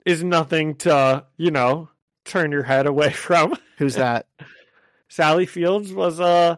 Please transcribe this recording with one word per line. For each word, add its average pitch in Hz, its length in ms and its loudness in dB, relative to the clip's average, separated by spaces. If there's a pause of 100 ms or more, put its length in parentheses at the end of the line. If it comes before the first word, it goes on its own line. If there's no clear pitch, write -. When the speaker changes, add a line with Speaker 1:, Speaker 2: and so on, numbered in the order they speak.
Speaker 1:
is 170 180 0
nothing 160 520 0
to, 139 500 2 (120)
you 165 140 -2
know, 143 380 -2 (360)
turn 160 260 -2
your 143 120 -2
head 135 220 0
away 143 260 0
<laughs> - 20 -6
from. 170 440 0 (200)
Speaker 2:
Who's 139 180 -2
that? 120 320 -2 (800)
Speaker 1:
Sally 165 380 0
Fields 185 480 -2
was, 175 260 -4
uh, 175 380 4